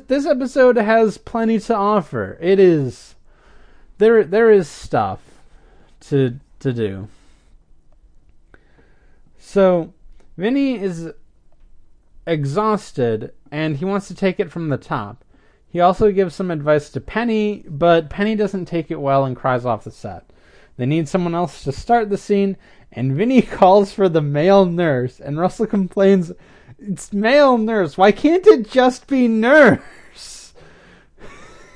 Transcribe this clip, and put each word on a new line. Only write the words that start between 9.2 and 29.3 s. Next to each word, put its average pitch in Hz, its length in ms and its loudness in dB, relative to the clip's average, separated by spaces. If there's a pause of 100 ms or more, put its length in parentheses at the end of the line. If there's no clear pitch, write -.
So, 180 560 0 (440)
Vinny 247 420 -2
is 170 320 -8 (1160)
exhausted, 147 1040 -4 (200)
and 156 260 -4
he 165 80 -8
wants 196 220 -4
to 180 80 -16
take 185 240 -4
it 170 120 -6
from 165 180 -8
the 131 80 -4
top. 107 460 -10 (440)
He 170 120 -8
also 190 320 2
gives 185 240 -2
some 185 160 -6
advice 151 400 -2
to 131 100 -10
Penny, 214 640 -4
but 165 420 0
Penny 214 260 -4
doesn't 202 300 -4
take 165 260 -6
it 156 80 -8
well 139 240 0
and 127 120 -4
cries 127 300 -4
off 117 180 -4
the 107 80 -16
set. 92 380 -18 (480)
They 123 80 -6
need 156 220 -2
someone 175 280 -2
else 175 280 -6
to 139 80 -6
start 226 380 -2
the 196 80 -4
scene, 196 400 -2 (340)
and 135 240 -4
Vinny 240 260 2
<laughs> - 20 0
calls 196 500 2
for 190 160 0
the 160 120 0
male 165 440 2
nurse, 160 540 -4
and 143 180 -10
Russell 185 300 -4
complains, 196 640 0 (480)
"It's - 340 -12
male 254 440 2
nurse. 214 400 -2
Why 196 140 6
can't 330 360 0
it 269 220 6
just 254 380 0
be 254 200 0
nurse?" - 1300 0 (1200)